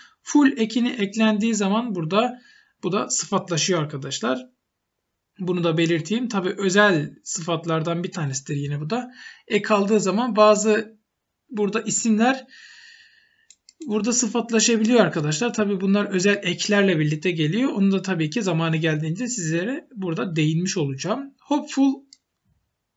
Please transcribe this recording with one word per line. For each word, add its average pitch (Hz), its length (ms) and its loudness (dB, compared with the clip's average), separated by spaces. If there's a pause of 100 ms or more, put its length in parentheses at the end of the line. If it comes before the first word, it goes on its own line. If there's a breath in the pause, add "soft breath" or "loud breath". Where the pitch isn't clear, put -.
(220 loud breath)
Full 285 340 4
ekini 233 320 0
eklendiği 220 640 0
zaman 208 400 0
burada 196 460 0 (420 loud breath)
bu 180 100 -4
da 240 180 -2
sıfatlaşıyor 175 720 -2
arkadaşlar. 143 640 -6 (920)
Bunu 175 260 -2
da 165 140 0
belirteyim. 170 500 0
Tabii 185 300 -2
özel 190 560 2 (100)
sıfatlardan 165 800 -2
bir 185 80 -8
tanesidir 143 440 -6
yine 143 240 -4
bu 156 100 -8
da. 247 240 -6 (340 loud breath)
Ek 208 260 0
aldığı 202 260 4
zaman 202 360 0
bazı 214 640 4 (520)
burada 202 320 -2
isimler 226 640 2 (1400 loud breath)
burada 214 260 -2
sıfatlaşabiliyor 226 880 2
arkadaşlar. 165 540 0
Tabii 202 260 0
bunlar 196 240 2
özel 202 380 0
eklerle 190 560 2
birlikte 156 320 0
geliyor. 175 420 0
Onu 196 200 2
da 190 100 0
tabii 165 280 -2
ki 240 120 -2
zamanı 165 340 0
geldiğince 160 520 -2
sizlere 185 640 -4
burada 185 420 -4
değinmiş 165 400 0
olacağım. 170 640 -4
Hopeful, 277 540 0 (1040)